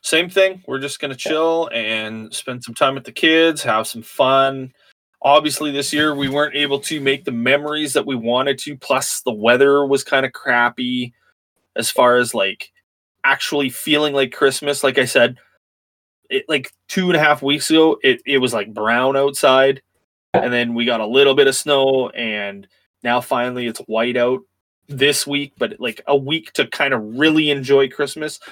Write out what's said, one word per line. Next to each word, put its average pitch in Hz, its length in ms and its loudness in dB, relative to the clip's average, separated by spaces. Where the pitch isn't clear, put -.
Same 175 280 -2
thing. 190 360 0
We're 135 120 -6
just 135 220 -8
gonna 139 140 -6
chill 165 580 -2
and 110 640 -6
spend 123 300 -10
some 117 100 -14
time 139 200 0
with 131 100 -10
the - 80 -16
kids, 160 500 2
have 110 240 -2
some 113 160 -12
fun. 135 720 0
Obviously, 147 480 2
this 139 220 -4
year 151 220 0
we 139 140 -4
weren't 147 280 -2
able 139 240 -2
to 151 200 -6
make 135 240 0
the 135 80 -6
memories 143 600 -2
that 127 140 0
we 139 100 -4
wanted 127 440 0
to, 147 160 -12
plus - 440 -2
the 123 120 -4
weather 127 540 4
was 139 180 0
kinda 131 260 -2
crappy 123 840 -2
as 117 140 -4
far 123 260 4
as, 123 180 0
like, 98 380 -4
actually 139 440 0
feeling 147 460 -2
like 135 180 0
Christmas. 143 500 0
Like 131 160 2
I 127 60 2
said, 123 320 2
it, - 180 -4
like, - 220 -4
two 185 200 -2
and 170 80 2
a 151 40 4
half 147 220 2
weeks 143 280 -2
ago, 160 340 6
it, 127 200 2
it 139 140 0
was, 123 160 0
like, 104 180 -4
brown 120 440 0
outside, 135 680 4
and 123 200 0
then 120 220 0
we 117 100 -2
got 117 160 0
a 107 60 -4
little 135 280 4
bit 139 140 6
of 131 80 0
snow, 135 540 2
and 101 560 -8
now 120 180 0
finally 123 460 -4
it's 113 140 -8
white 117 360 -2
out 123 240 0
this 139 380 0
week, 143 320 -6
but, 110 220 -4
like, 127 260 -8
a 143 100 2
week 147 360 -4
to 131 160 0
kinda 135 300 -2
really 151 520 0
enjoy 139 380 2
Christmas, 151 500 -8